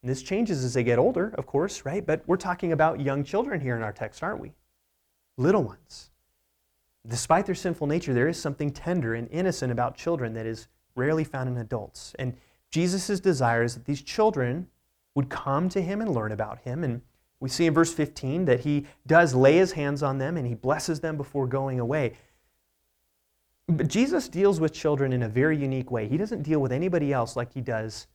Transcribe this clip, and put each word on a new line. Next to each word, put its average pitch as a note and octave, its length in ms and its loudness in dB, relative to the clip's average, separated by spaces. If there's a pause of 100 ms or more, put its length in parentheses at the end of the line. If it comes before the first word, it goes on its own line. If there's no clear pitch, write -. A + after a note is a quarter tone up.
And B2 80 -6
this C3 100 -4
changes F#3+ 420 0
as B2 120 -2
they B2 80 2
get A#2+ 160 4
older, F3+ 380 2
of B2 100 -6
course, E3+ 360 -2
right? E3 220 -4
But D#3 220 0
we're F#3 100 4
talking F3+ 340 -2
about D#3 300 2
young C#3 220 0
children G#3+ 360 -2
here B2+ 160 -2
in A2+ 60 -4
our G#2+ 100 -4
text, - 300 -10
aren't F#3 180 -6
we? - 140 -14 (840)
Little F3 280 4
ones. - 480 -12 (960)
Despite D#3+ 400 2
their F#3 80 -2
sinful E3+ 320 -4
nature, D3 260 0
there A#2+ 140 4
is E3 120 -2
something C#3+ 320 -4
tender C#3+ 440 -2
and A#2 160 -6
innocent D#3 400 -2
about A#2+ 260 -2
children B2+ 360 -2
that A2+ 120 -6
is A2+ 220 -8 (280)
rarely D3+ 280 0
found C3 260 -6
in B2 80 -4
adults. A2 640 -8
And B2+ 180 -6 (340)
Jesus' F#3 480 0
desire B2+ 440 2
is A#2+ 100 -2
that - 120 -16
these C#3+ 160 -4
children D#3+ 680 0 (460)
would C3+ 160 0
come D3 400 -2
to F#3+ 120 0
him G3 200 -2
and G#3 120 -2
learn G#2+ 180 -2
about G#2+ 280 -4
him. C3+ 240 -6
And B2 180 -2 (380)
we C3+ 100 -4
see E3 160 2
in D#3+ 80 6
verse E3 200 4
fifteen D3 520 -2
that A#2+ 160 4
he D3 240 0 (220)
does D#3+ 260 6
lay C3+ 240 8
his F3+ 160 4
hands C#3+ 300 -2
on C3+ 160 0
them D#3 180 -2
and B2+ 100 -2
he A#2+ 80 -2
blesses D3 440 -2
them D#3+ 180 -4
before C#3 300 -2
going C3+ 320 -2
away. B2 340 0 (1500)
But E3 200 2
Jesus C4+ 400 2
deals F#3+ 320 2
with D#3 140 0
children C#3 400 0
in B2 100 0
a A2 60 -4
very D3 280 2
unique C3 320 -2
way. A2 180 -2
He C3+ 100 0
doesn't G#3 260 -4
deal D3+ 160 2
with C3 120 2
anybody D3+ 400 0
else A#2+ 240 0
like A#2+ 180 -6
he C3+ 80 -6
does A2 540 -6